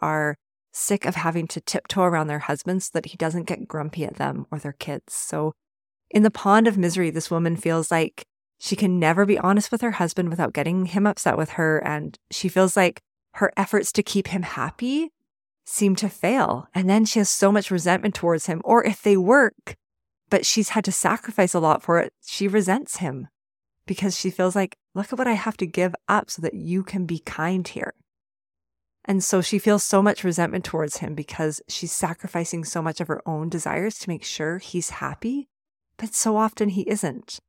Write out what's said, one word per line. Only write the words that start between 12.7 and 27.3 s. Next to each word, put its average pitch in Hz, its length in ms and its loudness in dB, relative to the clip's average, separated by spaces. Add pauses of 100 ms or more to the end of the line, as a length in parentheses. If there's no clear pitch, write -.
like 185 260 2 (340)
her - 200 0
efforts - 380 0
to 208 100 2
keep - 240 -2
him 180 160 -4
happy 247 680 -4 (540)
seem 196 320 2
to 202 120 -2
fail. - 640 0
And 185 160 0
then 220 160 6
she 214 140 0
has 196 100 2
so 196 220 4
much 202 200 2
resentment 180 440 0
towards 170 300 0
him. 165 180 -4
Or 233 200 6
if - 180 -2
they 202 160 6
work, 220 580 4 (540)
but - 160 4
she's - 240 2
had 214 160 0
to 185 80 -2
sacrifice 190 600 0
a 180 60 2
lot 156 240 2
for 170 160 4
it, - 140 -2 (120)
she - 220 -4
resents 196 500 0
him 139 300 -6 (580)
because 190 320 -2
she 190 140 -2
feels 185 240 0
like, 190 220 -2 (180)
"Look 196 160 -4
at 254 80 -6
what 247 80 2
I 233 60 2
have 214 240 -4
to 185 100 -2
give 180 260 0 (140)
up - 240 0
so 165 100 -10
that 165 120 -2
you 185 300 -4
can 185 220 -4
be 160 140 -4
kind 175 480 -4